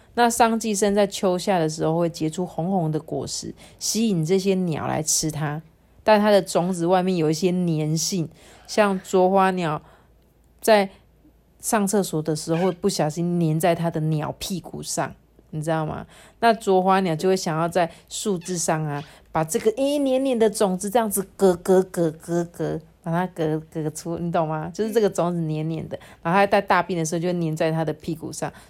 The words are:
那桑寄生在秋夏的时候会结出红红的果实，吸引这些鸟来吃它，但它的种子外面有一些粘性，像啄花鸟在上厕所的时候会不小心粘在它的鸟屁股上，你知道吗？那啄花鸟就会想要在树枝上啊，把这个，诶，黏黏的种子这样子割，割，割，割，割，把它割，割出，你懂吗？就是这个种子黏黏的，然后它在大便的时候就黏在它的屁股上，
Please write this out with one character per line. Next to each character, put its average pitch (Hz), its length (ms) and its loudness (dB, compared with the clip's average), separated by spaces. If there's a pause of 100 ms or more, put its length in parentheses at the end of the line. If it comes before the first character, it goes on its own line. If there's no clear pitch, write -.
(160)
那 233 140 4
桑 226 300 2
寄 220 120 -2
生 202 220 2
在 208 140 4
秋 190 280 0
夏 185 220 0
的 160 100 2
时 156 160 -4
候 160 140 2
会 170 100 2
结 156 220 -4
出 180 160 -6
红 175 240 -4
红 175 220 0
的 151 80 -2
果 139 260 -6
实， - 260 -10 (280)
吸 226 280 0
引 170 160 0
这 185 140 2
些 190 160 0
鸟 180 320 -2
来 131 160 -2
吃 - 260 -2
它， 151 320 -4 (440)
但 214 160 6
它 214 100 4
的 202 100 6
种 180 320 0
子 170 140 -2
外 185 160 4
面 185 140 0
有 156 120 2
一 160 60 2
些 180 160 0
粘 160 480 0
性， 160 300 -4 (400)
像 202 320 2
啄 185 280 2
花 190 220 4
鸟 170 320 -2 (800)
在 208 280 6 (680)
上 208 260 0
厕 196 160 2
所 165 220 -2
的 156 140 -2
时 160 180 -2
候 170 120 2
会 185 40 2
不 180 180 -2
小 160 220 0
心 175 300 -2
粘 160 180 2
在 170 160 2
它 165 160 -2
的 160 120 -4
鸟 151 360 -2
屁 185 220 -6
股 - 200 -14
上， 151 320 -6 (380)
你 156 100 -8
知 151 80 -6
道 160 160 0
吗？ - 220 -8 (320)
那 226 160 4
啄 190 260 2
花 190 200 4
鸟 175 160 0
就 180 120 0
会 190 80 4
想 165 220 -4
要 170 100 0
在 170 220 0 (180)
树 196 300 -4
枝 180 180 -6
上 160 300 -2
啊， 143 160 -6 (300)
把 160 100 0
这 160 160 -2
个， - 140 0
诶， 285 260 0
黏 262 240 2
黏 262 160 0
的 220 100 6
种 202 300 0
子 202 100 -4
这 196 80 0
样 226 140 0
子 196 160 -2 (100)
割， 185 200 4
割， 185 260 4
割， 170 300 -2
割， 170 320 -4
割， 160 360 -6 (240)
把 165 80 -4
它 175 160 0
割， 156 340 -4 (100)
割 156 180 -4
出， 165 280 -8
你 170 140 -4
懂 165 160 0
吗？ 156 260 -6
就 208 100 -2
是 226 60 -4
这 220 100 2
个 202 80 4
种 175 240 -2
子 170 100 -4
黏 156 260 -4
黏 160 200 -6
的， 160 80 -12 (260)
然 165 120 0
后 196 60 4
它 202 60 4
在 202 140 2
大 196 220 2
便 180 160 -4
的 165 60 0
时 160 100 -4
候 170 60 -2
就 180 120 -2
黏 165 220 -2
在 160 160 0
它 160 140 0
的 156 80 -4
屁 156 240 -6
股 - 160 -12
上， 147 200 -8 (180)